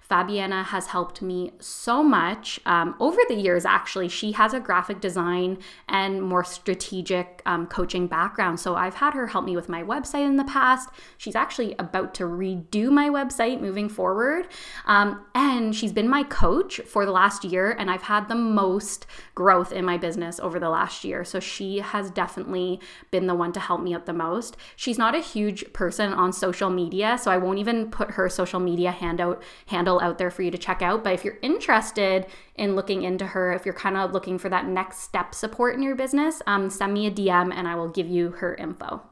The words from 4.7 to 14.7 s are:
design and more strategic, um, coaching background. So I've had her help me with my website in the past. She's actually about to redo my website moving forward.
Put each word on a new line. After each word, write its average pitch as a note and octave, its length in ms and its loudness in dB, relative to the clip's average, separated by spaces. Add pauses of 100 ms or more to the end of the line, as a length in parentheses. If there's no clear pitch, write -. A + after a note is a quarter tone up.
design F3+ 560 0 (320)
and F#3+ 320 0
more F3+ 220 2
strategic, F3+ 1000 -4
um, E3+ 200 0
coaching F3+ 400 -2
background. F3 540 0
So F3 160 -2
I've F3+ 200 0
had D4 200 2
her B3+ 120 -2
help F#3+ 180 -2
me F3+ 100 -2
with F3 120 -4
my E3+ 140 -6
website C#4+ 440 -2
in C#4 100 4
the C#4 80 4
past. C4 460 2 (280)
She's - 180 -8
actually - 440 0
about F#3 360 -4
to - 80 -4
redo F#3 680 0
my C#4+ 180 6
website C4 520 0
moving G3+ 280 -2
forward. A3 580 0 (380)